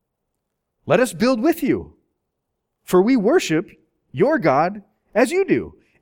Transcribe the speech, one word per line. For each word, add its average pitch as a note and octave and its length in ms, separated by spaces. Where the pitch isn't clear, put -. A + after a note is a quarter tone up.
'Let D#3+ 140
us A#3+ 140
build A3+ 260
with D#4 220
you, C#3 320
for F3+ 180
we A#3 160
worship G#3 540
your B3+ 260
God E3+ 440
as B3 180
you F#4+ 120
do, A#2+ 300